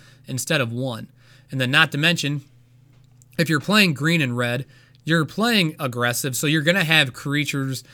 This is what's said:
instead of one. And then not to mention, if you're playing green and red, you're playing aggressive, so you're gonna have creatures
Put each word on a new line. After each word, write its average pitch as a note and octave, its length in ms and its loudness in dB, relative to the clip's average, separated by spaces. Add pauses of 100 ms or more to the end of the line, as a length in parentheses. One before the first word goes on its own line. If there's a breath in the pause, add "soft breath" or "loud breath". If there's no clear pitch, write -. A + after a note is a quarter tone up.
(260 loud breath)
instead C3+ 340 -2
of A#2 120 -2
one. A#2+ 380 -6 (400 soft breath)
And C3+ 100 -4
then B2+ 100 0
not D3+ 220 4
to D3 60 -2
mention, D3 440 0 (960)
if E3 100 0
you're D3+ 120 2
playing F#3+ 340 4
green D#3+ 260 0
and B2 160 0
red, B2 300 -2 (380 soft breath)
you're D#3+ 200 2
playing G3 540 0
aggressive, A#2+ 580 -2
so - 100 -2
you're D3+ 160 2
gonna F3 220 2
have D3+ 280 2
creatures C#3 800 -4